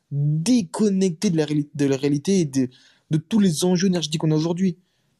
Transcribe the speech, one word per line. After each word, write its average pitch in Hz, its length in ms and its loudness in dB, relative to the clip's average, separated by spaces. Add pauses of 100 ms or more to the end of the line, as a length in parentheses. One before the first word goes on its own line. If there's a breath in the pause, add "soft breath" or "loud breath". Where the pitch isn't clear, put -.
(120)
déconnecté 190 1200 0
de 165 60 0
la 156 80 2
réali-, 147 300 -2
de 143 120 0
la 139 100 2
réalité 143 440 0
et 170 40 2
de, 131 240 0 (420 soft breath)
de 156 60 0
tous 208 240 0
les 180 240 2
enjeux 180 240 2
énergétiques 160 320 -2
qu'on 160 100 0
a 156 60 2
aujourd'hui. 170 400 -2 (440)